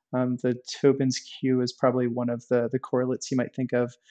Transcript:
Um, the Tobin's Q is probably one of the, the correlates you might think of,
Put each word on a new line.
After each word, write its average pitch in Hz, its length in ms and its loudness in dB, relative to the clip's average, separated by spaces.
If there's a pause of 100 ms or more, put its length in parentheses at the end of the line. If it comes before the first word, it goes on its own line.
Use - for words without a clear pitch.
(120)
Um, 127 300 0
the 127 140 2 (240)
Tobin's 135 380 4
Q 127 440 -2
is 123 100 -2
probably 127 360 2
one 120 200 -2
of 117 200 -6
the, 120 240 2
the 131 60 -2
correlates 127 520 -2
you 135 60 0
might 120 180 -2
think 127 180 -2
of, 123 220 0 (160)